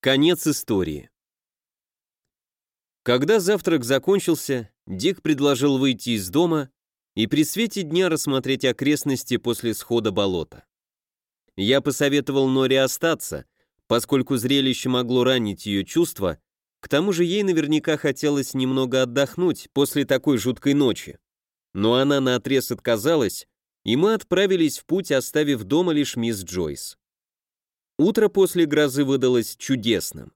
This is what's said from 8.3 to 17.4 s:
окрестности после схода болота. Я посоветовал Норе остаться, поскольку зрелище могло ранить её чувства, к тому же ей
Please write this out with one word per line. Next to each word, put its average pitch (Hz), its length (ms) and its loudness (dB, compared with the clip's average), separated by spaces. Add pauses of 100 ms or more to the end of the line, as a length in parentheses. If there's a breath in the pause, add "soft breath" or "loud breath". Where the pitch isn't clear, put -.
окрестности 135 720 0
после 117 360 -2
схода 113 380 -2
болота. 92 540 -4 (920)
Я 117 260 2
посоветовал 139 680 0
Норе 131 340 2
остаться, 131 640 -4 (420)
поскольку 127 500 0
зрелище 127 520 0
могло 123 340 0
ранить 120 420 0
её 98 200 -2
чувства, 98 560 -2 (400)
к - 80 -20
тому 175 240 0
же 170 120 0
ей 196 200 -2